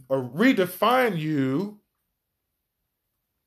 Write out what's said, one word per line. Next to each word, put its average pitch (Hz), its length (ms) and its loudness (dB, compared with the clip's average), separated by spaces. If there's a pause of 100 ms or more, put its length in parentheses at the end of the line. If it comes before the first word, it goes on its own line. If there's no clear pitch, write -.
or 135 140 -2
redefine 202 960 2
you 151 640 -2 (1700)